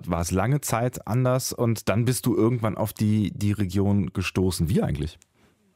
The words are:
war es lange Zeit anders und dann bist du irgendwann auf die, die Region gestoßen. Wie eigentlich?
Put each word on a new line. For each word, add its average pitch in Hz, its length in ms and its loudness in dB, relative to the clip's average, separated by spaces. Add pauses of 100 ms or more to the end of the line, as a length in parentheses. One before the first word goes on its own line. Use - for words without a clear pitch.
war 85 160 0
es 85 100 -4
lange 110 300 2
Zeit - 460 -2
anders 127 440 0
und 117 380 -2
dann 110 160 2
bist 123 200 0
du 117 100 2
irgendwann 110 420 0
auf 107 160 -4
die, 107 380 2
die 101 200 0
Region 98 600 2
gestoßen. 92 560 0
Wie 185 120 2
eigentlich? 71 360 -4 (580)